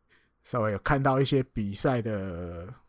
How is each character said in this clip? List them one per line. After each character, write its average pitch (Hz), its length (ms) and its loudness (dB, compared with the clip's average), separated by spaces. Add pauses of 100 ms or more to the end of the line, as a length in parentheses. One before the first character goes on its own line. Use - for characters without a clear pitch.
(420)
稍 - 200 -4
微 107 100 2
有 98 60 -2
看 143 220 2
到 135 200 4
一 139 60 4
些 131 160 2
比 101 320 -4
赛 127 260 2
的 92 720 -6 (160)